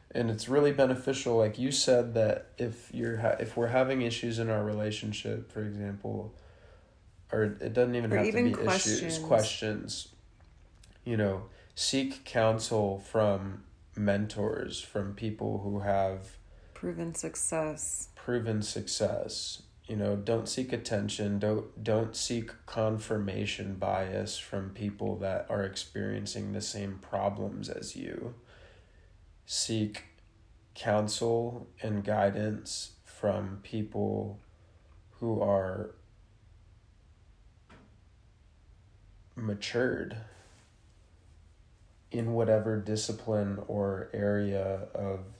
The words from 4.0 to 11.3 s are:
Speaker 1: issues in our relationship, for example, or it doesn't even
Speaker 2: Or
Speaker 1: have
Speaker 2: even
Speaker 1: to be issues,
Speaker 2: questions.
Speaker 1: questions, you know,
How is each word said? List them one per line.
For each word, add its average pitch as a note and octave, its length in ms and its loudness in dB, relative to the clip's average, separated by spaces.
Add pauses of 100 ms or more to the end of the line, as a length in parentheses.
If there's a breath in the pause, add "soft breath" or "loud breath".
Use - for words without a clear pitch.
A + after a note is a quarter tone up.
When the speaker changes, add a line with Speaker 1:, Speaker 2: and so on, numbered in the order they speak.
Speaker 1:
issues A#2 380 -2
in A2+ 100 0
our G#2+ 140 2
relationship, G#2+ 880 -4
for A2 100 -6
example, G#2 720 -6 (1000 soft breath)
or A2 100 4
it G#2 300 -2
doesn't B2 220 4
even A#2 180 2
Speaker 2:
Or G3+ 60 6
Speaker 1:
have - 60 6
Speaker 2:
even A#3 280 4
Speaker 1:
to - 60 -2
be - 40 0
issues, - 0 -
Speaker 2:
questions. F#3+ 560 2
Speaker 1:
questions, A2 880 0 (960)
you A#2 140 -2
know, G2 300 0 (280 loud breath)